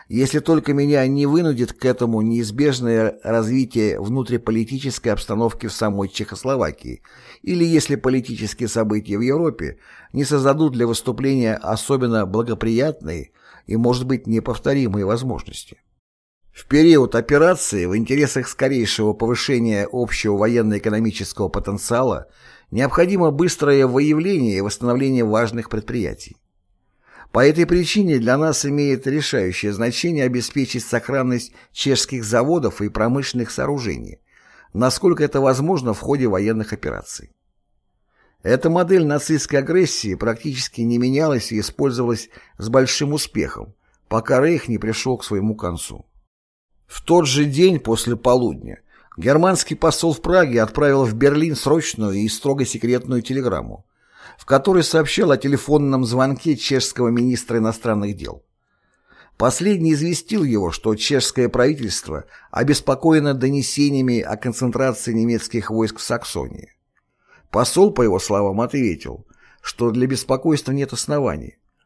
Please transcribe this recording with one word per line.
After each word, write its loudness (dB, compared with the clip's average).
если 2
только 2
меня 2
не 2
вынудит 2
к -6
этому 2
неизбежное 0
развитие 0
внутриполитической -2
обстановки -4
в -8
самой -2
Чехословакии, -6
или 0
если 2
политические -2
события -2
в -2
Европе -2
не -2
создадут 2
для 0
выступления 0
особенно 0
благоприятные -2
и, -4
может 0
быть, -4
неповторимые -2
возможности». -6
В -20
период 6
операции 2
в -2
интересах 0
скорейшего 0
повышения 0
общего -2
военно-экономического 0
потенциала -2
необходимо 2
быстрое 2
выявление 2
и 0
восстановление 0
важных 0
предприятий. -6
По 6
этой 4
причине 2
для 2
нас 0
имеет 0
решающее -2
значение -2
обеспечить -4
сохранность -4
чешских -2
заводов 0
и -2
промышленных -2
сооружений, -6
насколько 2
это 0
возможно 0
в -8
ходе -2
военных -2
операций. -10
Эта 2
модель 4
нацистской 0
агрессии 0
практически -4
не 2
менялась 0
и 0
использовалась -2
с -8
большим 2
успехом, -6
пока 2
Рейх 0
не -2
пришел -4
к -12
своему -2
концу. -8
В -16
тот 4
же 2
день 4
после -2
полудня 0
германский 2
посол 2
в -4
Праге 4
отправил 2
в 0
Берлин 0
срочную 0
и -2
строго -2
секретную -2
телеграмму, -6
в -20
которой 4
сообщил 2
о 4
телефонном 2
звонке 0
чешского 0
министра 0
иностранных -2
дел. -12
Последний 2
известил -2
его, 0
что -2
чешское 0
правительство -2
обеспокоено 2
донесениями 0
о -4
концентрации -2
немецких -2
войск -2
в -10
Саксонии. -8
Посол, 4
по 2
его 4
словам, 0
ответил, -4
что -2
для 2
беспокойства -2
нет -2
оснований, -4